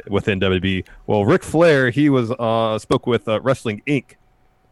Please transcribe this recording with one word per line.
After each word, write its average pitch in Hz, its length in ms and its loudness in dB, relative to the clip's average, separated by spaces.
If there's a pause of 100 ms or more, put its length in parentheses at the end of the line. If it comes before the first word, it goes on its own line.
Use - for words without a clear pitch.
within 98 320 -2
W 95 200 0
W 92 200 -2
E. 87 40 -8 (220)
Well, 104 180 2
Ric 147 200 2
Flair, 151 480 2
he 147 180 2
was, 123 220 0
uh, 113 480 -2
spoke - 260 -2
with, 117 220 -2
uh, 107 140 0
Wrestling 120 440 -4
Inc 143 300 -4 (560)